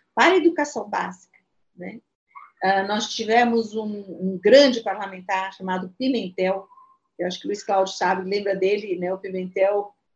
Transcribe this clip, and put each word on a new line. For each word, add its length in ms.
para 220
a 40
educação 500
básica, 500
né? 240
Ah, 220
nós 300
tivemos 640
um, 80
um 580
grande 380
parlamentar 760
chamado 420
Pimentel, 680
eu 80
acho 120
que 80
o 20
Luiz 140
Cláudio 300
sabe, 360
lembra 280
dele, 420
né? 140
O 60
Pimentel 760